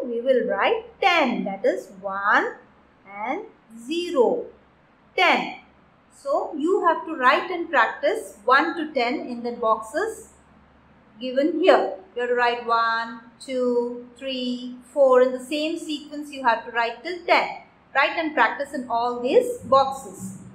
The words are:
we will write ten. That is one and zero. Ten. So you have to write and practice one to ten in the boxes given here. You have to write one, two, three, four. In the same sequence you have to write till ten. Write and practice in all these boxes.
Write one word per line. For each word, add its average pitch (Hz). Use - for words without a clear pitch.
we 233
will 247
write 226
ten. 285
That 196
is 359
one 202
and 220
zero. 285
Ten. 320
So 294
you 370
have 320
to 320
write 294
and 339
practice 277
one 302
to 320
ten 254
in 240
the 240
boxes 302
given 277
here. 302
You 240
have 247
to 247
write 240
one, 226
two, 240
three, 247
four. 254
In 254
the 254
same 311
sequence 294
you 269
have 233
to 240
write 233
till 349
ten. 262
Write 302
and 320
practice 262
in 247
all 240
these 381
boxes. -